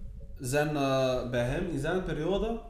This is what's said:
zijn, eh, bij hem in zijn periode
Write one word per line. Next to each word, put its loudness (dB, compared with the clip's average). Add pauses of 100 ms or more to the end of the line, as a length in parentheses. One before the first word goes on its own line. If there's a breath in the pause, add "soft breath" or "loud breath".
(400)
zijn, 2
eh, 2
bij 2
hem 0
in -2
zijn 0
periode 0